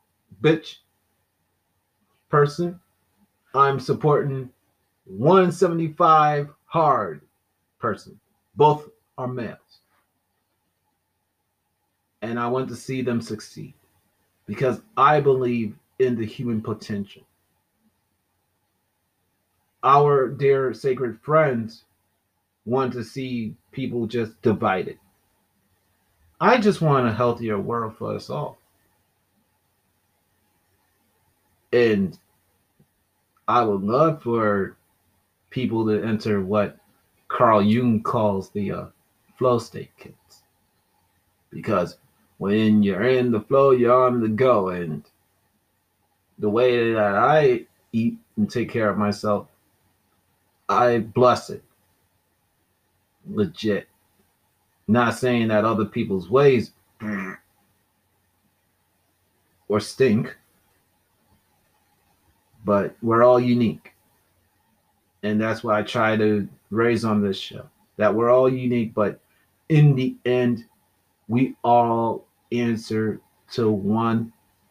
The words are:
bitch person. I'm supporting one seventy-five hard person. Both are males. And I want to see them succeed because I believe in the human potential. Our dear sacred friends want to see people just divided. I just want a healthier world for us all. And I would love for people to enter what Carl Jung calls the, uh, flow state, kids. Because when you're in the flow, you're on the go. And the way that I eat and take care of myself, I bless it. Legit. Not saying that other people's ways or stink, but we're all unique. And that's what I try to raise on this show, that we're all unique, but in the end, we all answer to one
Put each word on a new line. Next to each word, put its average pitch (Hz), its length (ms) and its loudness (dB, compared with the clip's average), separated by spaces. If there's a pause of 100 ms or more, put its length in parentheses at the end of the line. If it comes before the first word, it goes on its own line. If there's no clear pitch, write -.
(420)
bitch 156 340 0 (1500)
person. 151 500 -2 (760)
I'm 135 260 2
supporting 135 720 -2 (540)
one 170 460 2
seventy-five 156 1000 2 (160)
hard 120 560 -2 (560)
person. - 420 -8 (340)
Both 147 360 2 (260)
are 131 100 -8
males. 123 540 -12 (2500)
And 117 180 -8
I 120 100 -4
want 127 200 -4
to 117 80 -12
see 131 240 -8
them 117 220 -2
succeed - 500 -14 (720)
because 120 380 -4 (160)
I 147 220 4
believe 120 540 0 (260)
in 123 160 0
the 110 100 -6
human 117 340 -6
potential. 104 640 -10 (2500)
Our 143 460 4
dear 135 460 0
sacred 127 480 -4
friends 139 640 0 (800)
want 123 260 -2
to 120 100 -8
see 120 520 -8 (180)
people 117 340 -6
just 110 360 -6
divided. 98 560 -2 (1400)
I 220 180 4
just 202 240 0
want 139 260 2
a 107 40 -2
healthier 117 460 -2
world 110 380 -6
for 107 180 -8
us 104 140 -12
all. 143 300 -10 (3250)
And 107 460 0 (1300)
I 117 140 2
would 101 200 -2
love 151 400 0
for 104 540 -2 (720)
people 110 360 -2
to 104 160 0
enter 107 400 -2
what 101 340 -2 (520)
Carl 107 340 4
Jung 113 400 2
calls 101 480 -2
the, 101 220 -6
uh, 87 140 -10 (500)
flow 123 220 0
state, - 380 -14
kids. - 460 -20 (1080)
Because 87 480 -4 (400)
when 107 440 2
you're 98 260 0
in 123 220 2
the 107 100 0
flow, 139 300 4
you're 127 360 4
on 123 140 0
the 110 80 -2
go. 110 420 2
And 82 340 -8 (1300)
the 104 100 -2
way 117 440 2
that 104 220 0
I 131 520 2 (260)
eat 113 260 -2 (180)
and 104 140 0
take 117 200 -4
care 110 200 0
of 95 80 -2
myself, 104 500 -2 (1200)
I 120 300 2
bless 120 520 0
it. - 120 -14 (1700)
Legit. 101 600 -4 (1000)
Not 117 260 2
saying 120 340 0
that 107 160 2
other 107 200 0
people's 95 460 -6
ways 131 420 4 (3000)
or 104 120 0
stink, - 560 0 (2250)
but 98 380 -2
we're 117 220 2
all 123 160 6
unique. 120 540 -2 (1300)
And 107 180 -2
that's 110 240 -4
what 110 100 0
I 104 80 -2
try 110 340 -2
to 107 320 0 (220)
raise 113 340 0
on 107 160 0
this 98 180 -2
show, - 300 -16 (280)
that 104 180 2
we're 117 160 2
all 131 180 6
unique, 123 460 -2
but 98 260 -2 (480)
in 147 260 6
the 127 300 -2
end, 123 400 0 (640)
we 123 360 0
all 117 640 2 (260)
answer 110 680 -4 (320)
to 113 180 0
one 113 640 -2 (380)